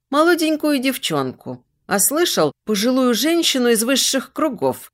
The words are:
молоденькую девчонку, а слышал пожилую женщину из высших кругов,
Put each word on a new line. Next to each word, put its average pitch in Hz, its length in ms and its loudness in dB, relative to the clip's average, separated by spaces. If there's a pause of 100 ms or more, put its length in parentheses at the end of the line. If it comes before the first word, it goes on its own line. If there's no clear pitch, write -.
молоденькую 311 720 2
девчонку, 147 840 -4 (220)
а 202 120 -2
слышал 226 540 0 (120)
пожилую 247 500 0
женщину 269 560 0
из 226 120 2
высших 254 500 0
кругов, 233 600 -4